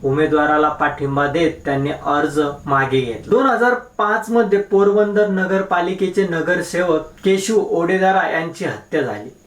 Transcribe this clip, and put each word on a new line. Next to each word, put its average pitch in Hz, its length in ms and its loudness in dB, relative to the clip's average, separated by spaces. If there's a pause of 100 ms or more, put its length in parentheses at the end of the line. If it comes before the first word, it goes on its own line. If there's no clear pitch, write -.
उमेदवाराला 151 640 2
पाठिंबा 143 580 -2
देत 160 240 0 (140)
त्यांनी 139 260 -2
अर्ज 147 480 -2 (260)
मागे 135 360 0
घेतला. 117 300 -4
दोन 262 140 4
हजार 240 280 2
पाच 220 560 -4
मध्ये 208 300 2
पोरबंदर 202 680 2
नगरपालिकेचे 185 1000 0
नगरसेवक 170 720 -2 (220)
केशू 196 460 2
ओडेदारा 190 600 2
यांची 165 360 -6
हत्या 147 360 -6
झाली. 110 280 -8 (180)